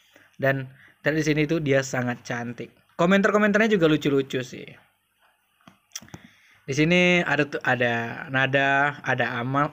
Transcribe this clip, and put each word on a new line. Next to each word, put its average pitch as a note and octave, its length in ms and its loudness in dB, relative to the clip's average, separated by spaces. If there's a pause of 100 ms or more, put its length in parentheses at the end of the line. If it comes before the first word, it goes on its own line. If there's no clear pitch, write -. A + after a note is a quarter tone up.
(360)
Dan C3+ 320 -2 (340)
dari D3+ 220 0
sini D3+ 240 0
tuh E3 140 0
dia C3+ 240 2
sangat B2 400 -4
cantik. A#2+ 480 -10 (200)
Komentar-komentarnya G#3 840 2
juga D#3+ 100 4
lucu-lucu C#3 540 0
sih. - 480 -20 (1700)
Di C#3 160 -6
sini F3 480 4
ada C#3+ 160 0
tuh, D3 240 -6
ada A#2+ 640 -2
Nada, C#3 720 0
ada A#2+ 400 -2
Amal, C#3 300 -2